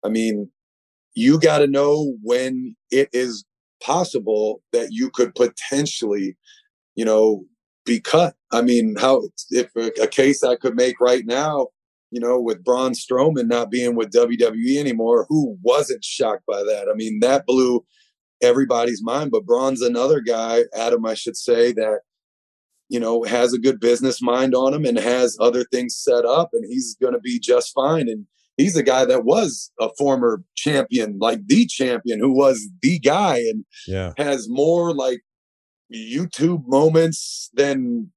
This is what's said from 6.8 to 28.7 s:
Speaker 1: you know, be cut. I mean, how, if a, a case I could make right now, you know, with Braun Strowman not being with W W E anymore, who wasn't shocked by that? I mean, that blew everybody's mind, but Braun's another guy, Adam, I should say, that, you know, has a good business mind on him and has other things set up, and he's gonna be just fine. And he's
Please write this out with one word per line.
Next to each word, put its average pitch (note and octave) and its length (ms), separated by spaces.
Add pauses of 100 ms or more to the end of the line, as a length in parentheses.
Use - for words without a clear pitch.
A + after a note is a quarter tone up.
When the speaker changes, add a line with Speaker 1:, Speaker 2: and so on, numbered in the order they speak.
Speaker 1:
you A2+ 100
know, A2 380 (420)
be A#2+ 140
cut. - 360 (160)
I A#2 100
mean, A#2 360
how, C3 260 (260)
if B2+ 260
a, A2+ 120 (140)
a A2 60
case C#3 360
I B2 120
could A#2+ 200
make B2 260
right B2 240
now, C#3 420 (440)
you A#2+ 100
know, B2 180
with A2 240
Braun B2 300
Strowman B2+ 540
not A#2 240
being B2 240
with A2 160
W A#2 260
W A2+ 280
E C#3 140
anymore, A#2+ 480
who C#3 340
wasn't B2 440
shocked A2 420
by G2+ 160
that? G#2 260
I G#2+ 60
mean, A2 240
that C3 260
blew B2+ 380 (580)
everybody's A#2+ 640
mind, C3+ 280
but G#2+ 140
Braun's B2+ 360
another B2 400
guy, A2+ 400 (140)
Adam, A#2 300
I A2 100
should - 200
say, A#2+ 380
that, G#2+ 280 (840)
you A#2+ 120
know, A#2 240
has A#2+ 280
a B2 60
good A#2+ 220
business A#2+ 420
mind B2+ 320
on C3 220
him D3+ 100
and A#2+ 140
has A#2+ 420
other A#2+ 300
things B2 260
set A#2+ 260
up, D3+ 300
and A#2 160
he's B2 320
gonna B2 180
be A#2+ 200
just A#2+ 340
fine. C#3 340
And A2 180 (320)
he's E3+ 180